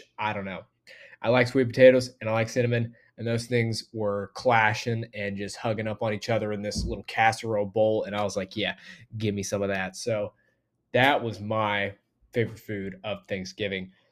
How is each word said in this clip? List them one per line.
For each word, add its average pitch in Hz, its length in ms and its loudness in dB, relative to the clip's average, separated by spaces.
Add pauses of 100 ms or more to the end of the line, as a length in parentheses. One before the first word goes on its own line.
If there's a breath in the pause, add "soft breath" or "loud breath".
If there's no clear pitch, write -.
(180)
I 107 140 -2
don't 101 140 -6
know. 90 160 -10 (600 loud breath)
I 113 80 0
like 123 180 4
sweet 131 180 2
potatoes 127 460 8 (100)
and 113 80 -4
I 110 40 0
like 113 160 0
cinnamon, 117 440 0 (240 soft breath)
and 110 80 -8
those 117 220 -2
things 113 460 0
were 101 420 -2
clashing 113 680 2 (100)
and 101 200 -6
just 98 200 -8
hugging 110 320 -4
up 107 160 -6
on 110 100 -2
each 104 160 -8
other 107 240 0
in 101 80 -6
this 104 220 -4
little 101 220 -6
casserole 113 600 0
bowl. 110 380 2
And 98 120 -6
I 104 80 -2
was 101 140 -4
like, 95 180 -8
"Yeah, 95 200 -2 (420 loud breath)
give 107 160 -2
me 101 80 -4
some 101 220 -2
of 98 60 -2
that." 95 260 -4
So - 380 -4 (580)
that 123 320 4
was 107 160 -8
my 104 560 -2 (360)
favorite 113 280 -2
food 98 440 -10
of 101 240 -8
Thanksgiving. 95 640 -6 (200 soft breath)